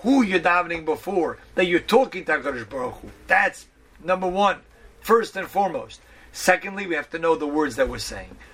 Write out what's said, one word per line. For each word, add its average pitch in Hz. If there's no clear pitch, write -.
who 262
you're 190
davening 175
before, 156
that 185
you're 170
talking 208
to 151
HaKadosh 123
Baruch 127
Hu. -
That's 190
number 185
one, 185
first -
and 185
foremost. 147
Secondly, 190
we 160
have 147
to 165
know 165
the 147
words 143
that 131
we're 120
saying. 98